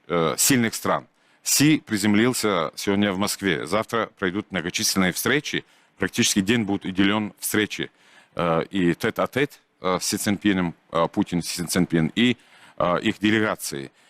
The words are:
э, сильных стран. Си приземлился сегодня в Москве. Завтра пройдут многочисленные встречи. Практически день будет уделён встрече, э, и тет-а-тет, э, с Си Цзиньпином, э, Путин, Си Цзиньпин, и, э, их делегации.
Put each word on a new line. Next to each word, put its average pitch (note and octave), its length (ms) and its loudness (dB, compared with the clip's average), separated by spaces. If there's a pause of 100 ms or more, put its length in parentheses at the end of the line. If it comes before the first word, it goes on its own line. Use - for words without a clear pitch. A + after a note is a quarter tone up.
э, D#2+ 320 0
сильных A#2+ 360 2
стран. D#2+ 340 -4 (340)
Си D3+ 420 2
приземлился G#2 920 2
сегодня G2+ 360 0
в F#2 60 -4
Москве. F#2 480 -2
Завтра G#2+ 500 -2
пройдут F#2+ 360 -4
многочисленные F#2 600 0
встречи. A#2 520 -2 (340)
Практически - 420 0
день A2+ 220 2
будет G2 220 -4
уделён G2 560 0
встрече, - 500 -2 (460)
э, E2+ 340 2
и F2+ 240 2
тет-а-тет, A2+ 680 -2 (200)
э, F#2 200 0
с - 40 -8
Си G#2 140 -2
Цзиньпином, F#2+ 540 0 (200)
э, D#2+ 200 2
Путин, F2 300 0
Си - 220 -6
Цзиньпин, E2 500 0
и, B2 220 2 (420)
э, F2 240 0
их G#2+ 160 -2
делегации. G#2 720 -2 (200)